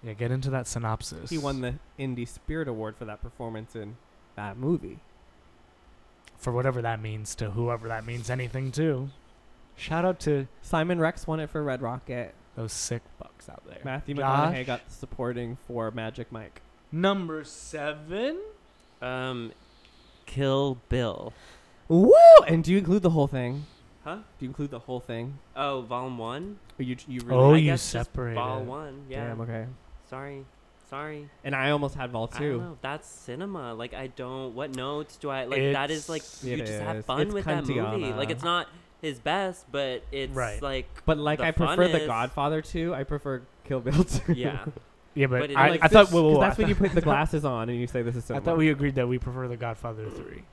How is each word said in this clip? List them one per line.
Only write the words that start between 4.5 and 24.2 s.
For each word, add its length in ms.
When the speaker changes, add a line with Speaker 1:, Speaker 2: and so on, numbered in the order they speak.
Speaker 2:
movie. 420
Speaker 1:
For 140
whatever 300
that 200
means 340
to 160
whoever 360
that 180
means 240
anything 440
to. 360
Shout 300
out 160
to 260
Speaker 2:
Simon 380
Rex 260
won 140
it 100
for 140
Red 180
Rocket. 520
Speaker 1:
those 180
sick 280
fucks 280
out 180
there. 160
Speaker 2:
Matthew 320
Speaker 1:
Josh? 380
Speaker 2:
McConaughey 120
got 160
supporting 680
for 240
Magic 400
Mike. 300
Speaker 1:
Number 520
seven? 960
Speaker 3:
Um, 500
Kill 520
Bill. 440
Speaker 2:
Woo! 260
And 160
do 80
you 80
include 240
the 80
whole 160
thing? 380
Speaker 3:
Huh? 140